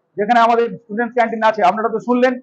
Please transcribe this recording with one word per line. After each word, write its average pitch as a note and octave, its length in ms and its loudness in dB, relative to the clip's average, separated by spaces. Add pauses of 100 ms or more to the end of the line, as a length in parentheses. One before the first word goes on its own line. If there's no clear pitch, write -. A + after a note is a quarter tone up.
(180)
যেখানে G#3+ 220 0
আমাদের A#3 260 2 (120)
স্টুডেন্টস A#3 360 -6
ক্যান্টিন A3+ 300 -2
আছে, A3 200 2
আপনারা G#3+ 260 2
তো G#3+ 100 -4
শুনলেন B3 440 0